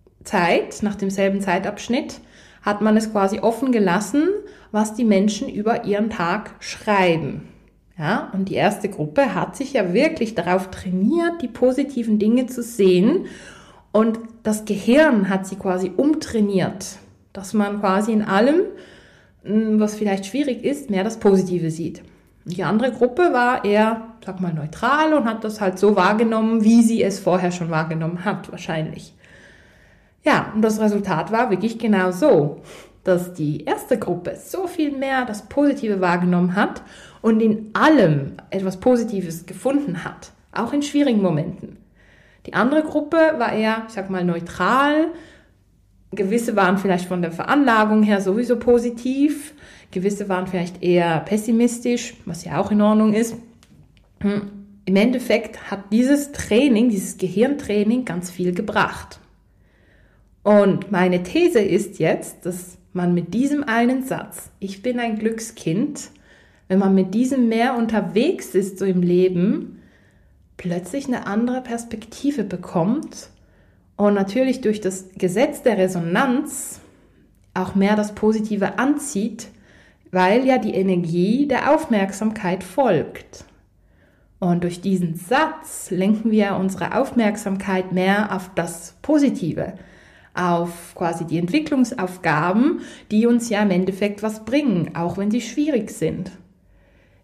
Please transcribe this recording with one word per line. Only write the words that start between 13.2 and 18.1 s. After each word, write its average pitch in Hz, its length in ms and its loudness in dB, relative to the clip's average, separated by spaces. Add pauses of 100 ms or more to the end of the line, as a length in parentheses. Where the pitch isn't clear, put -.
Und 220 280 2 (220)
das 214 220 -2
Gehirn 226 640 4
hat 190 180 -2
sie 190 100 -12
quasi 185 400 -2
umtrainiert, 208 1000 0 (340)
dass 190 220 -10
man 208 260 0
quasi 208 320 2